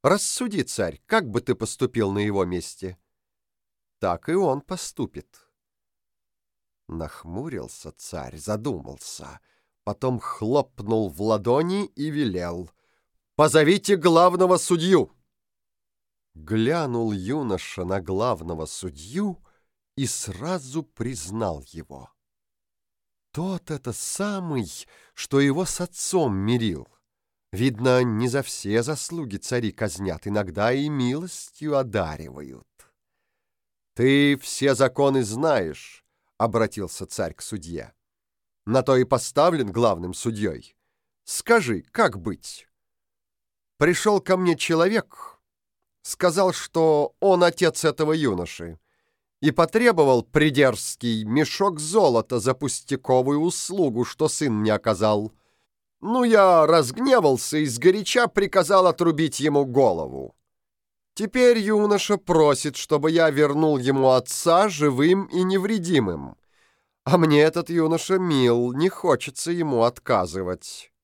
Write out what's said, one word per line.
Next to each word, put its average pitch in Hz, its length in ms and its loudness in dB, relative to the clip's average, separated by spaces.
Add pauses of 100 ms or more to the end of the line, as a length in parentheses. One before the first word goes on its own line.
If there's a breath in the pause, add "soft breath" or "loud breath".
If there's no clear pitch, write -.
Рассуди, 202 600 0
царь, 87 440 -6
как 208 220 0
бы 107 120 -2
ты - 140 -2
поступил 110 580 -2
на 101 60 -2
его 101 260 0
месте?» 90 540 -8 (1000)
Так 87 300 -4
и 165 60 -2
он 143 280 0
поступит. - 840 -12 (1400)
Нахмурился 82 1040 -12
царь, 78 460 -14
задумался, 78 1000 -10 (440)
потом 123 340 -4
хлопнул 110 920 -4
в 76 100 -16
ладони 123 680 0
и 151 240 -8
велел: 90 600 -6 (680)
«Позовите 156 600 4
главного 180 600 6
судью!» 170 580 2 (1200)
Глянул 117 760 -2
юноша 101 720 -6
на 95 160 -4
главного 85 680 -4
судью 104 760 -8 (520)
и 135 100 -4
сразу 135 760 -8
признал 98 840 -8
его. 69 440 -18 (1200)
Тот 175 380 -8
это 131 220 -8
самый, 175 760 -6 (460 soft breath)
что - 240 -2
его 143 260 2
с - 160 -8
отцом 170 540 -2
мирил. 101 540 -2 (640)
Видно, 127 520 2
не 117 240 -2
за 131 140 -2
все 110 400 -2
заслуги 143 540 -8
цари 117 360 -4
казнят, 95 540 -6
иногда 101 460 -2
и 143 160 -2
милостью 147 880 -6
одаривают. 76 920 -6 (1300)
«Ты 139 440 2
все 135 360 -2
законы 135 500 2
знаешь», — 110 800 -4 (340)
обратился 104 680 -4
царь 85 280 -8
к - 80 -18
судье. 82 500 -12 (760)
«На 123 160 2
то 131 140 2
и 127 80 4
поставлен 135 680 0
главным 92 420 0
судьёй. 104 640 -6 (480)
Скажи, 139 580 0 (100)
как 185 260 0
быть? - 480 -12 (1120)
Пришёл 190 420 2
ко 190 160 0
мне 175 200 2
человек, - 840 -2 (600)
сказал, 180 500 0
что 156 680 0
он 180 240 4
отец 170 400 0
этого 151 280 0
юноши, 87 640 -4 (640)
и 151 100 2
потребовал 165 720 4
придерзкий 123 1040 0
мешок 156 560 0
золота 147 600 2
за 123 140 0
пустяковую 131 880 -2
услугу, 165 640 -2
что 156 240 -2
сын 135 260 -2
мне 107 180 2
оказал. 107 600 0 (680)
Ну, 240 240 0
я 190 420 6
разгневался 156 920 2
и 151 80 0
сгоряча 185 600 2
приказал 190 580 2
отрубить 160 540 0
ему 143 260 2
голову. 82 680 0 (800)
Теперь 240 440 4
юноша 208 580 2
просит, 151 600 2
чтобы 151 340 0
я 165 200 4
вернул 147 460 2
ему 131 340 4
отца 170 580 4
живым 151 580 2
и 180 160 -2
невредимым, 175 920 0 (680)
а 175 140 2
мне 151 220 6
этот 160 280 2
юноша 165 500 0
мил, 123 540 2
не 156 160 0
хочется 165 640 -2
ему 147 300 0
отказывать». 92 1120 -4 (100)